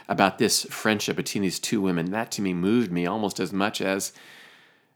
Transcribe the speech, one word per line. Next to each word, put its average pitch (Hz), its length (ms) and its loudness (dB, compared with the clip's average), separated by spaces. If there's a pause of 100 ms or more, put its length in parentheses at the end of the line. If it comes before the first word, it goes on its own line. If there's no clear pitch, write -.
about 95 300 4
this - 320 2
friendship 107 480 0
between 98 240 -2
these 92 180 0
two - 220 0
women, 90 300 0
that 113 200 -4
to - 100 -6
me 92 120 0
moved 98 380 2
me 87 140 0
almost 104 360 -2
as 87 100 -4
much 98 300 -2
as 98 320 -2 (840)